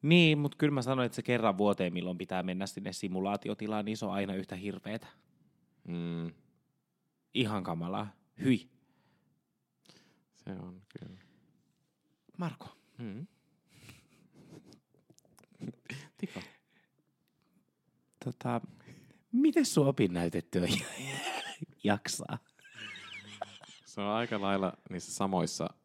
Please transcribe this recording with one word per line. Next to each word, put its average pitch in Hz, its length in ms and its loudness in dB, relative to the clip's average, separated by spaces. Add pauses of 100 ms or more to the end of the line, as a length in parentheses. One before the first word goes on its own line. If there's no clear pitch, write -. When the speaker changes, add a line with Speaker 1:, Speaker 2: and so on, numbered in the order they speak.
Speaker 1:
Niin, 160 360 8
mut 147 160 0
kyllä 147 200 4
mä 131 80 2
sanoin, 127 240 2
että 113 100 -4
se 113 60 -6
kerran 113 360 4
vuoteen, 95 340 4
milloin 90 260 -4
pitää 92 240 -4
mennä 92 240 -2
sinne 98 260 -8
simulaatiotilaan, 101 920 -2
niin 107 120 -4
se 110 100 -6
on 95 60 -2
aina 98 220 -2
yhtä 95 220 -6
hirveetä. 101 500 -8 (840)
Speaker 2:
Mm. 85 440 -6 (1000)
Speaker 1:
Ihan 107 300 0
kamalaa. 90 440 -4 (360)
Hyi. 123 260 2 (1700)
Speaker 2:
Se - 140 -14
on 92 320 -12 (160)
kyllä. 92 220 -16 (1160)
Speaker 1:
Marko. 165 280 -6 (320)
Speaker 2:
Mm. 120 280 -10 (3000)
Tiko. - 240 -6 (1800)
Speaker 1:
Tota, 120 360 -2 (720)
miten 285 340 6
sun 147 200 6
opinnäytetyö 87 800 2 (640)
<laughs> - 560 -10
jaksaa? - 540 0 (1500)
Speaker 2:
Se - 160 -10
on 101 60 0
aika 113 340 0
lailla 98 320 2 (180)
niissä 90 240 -8
samoissa 87 560 0 (140)